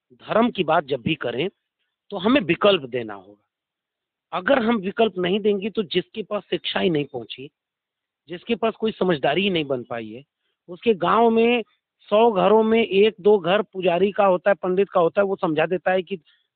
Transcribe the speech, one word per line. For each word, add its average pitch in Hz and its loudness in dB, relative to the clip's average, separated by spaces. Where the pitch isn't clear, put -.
धर्म 202 -2
की 185 -4
बात 156 0
जब 131 -6
भी 151 -4
करें, 135 -6
तो 202 -12
हमें 226 0
विकल्प 175 0
देना 117 -8
होगा। 101 -20
अगर 185 0
हम 233 -2
विकल्प 196 -4
नहीं 180 -2
देंगे, 202 -2
तो 220 -4
जिसके 180 -8
पास 202 -10
शिक्षा - -6
ही 196 0
नहीं 147 0
पहुंची, 127 -14
जिसके 175 -8
पास 214 -2
कोई 220 -4
समझदारी 170 -2
ही 202 -2
नहीं 165 -2
बन 135 -6
पाई 117 -12
है, 123 -18
उसके 190 -2
गांव 190 2
में 226 2
सौ 220 2
घरों 196 4
में 226 2
एक 208 2
दो 208 4
घर 175 0
पुजारी 180 0
का 208 2
होता 190 2
है, 196 2
पंडित 190 -2
का 190 0
होता 170 2
है, 202 2
वो 190 -2
समझा 160 0
देता 180 -2
है 185 0
कि 185 -10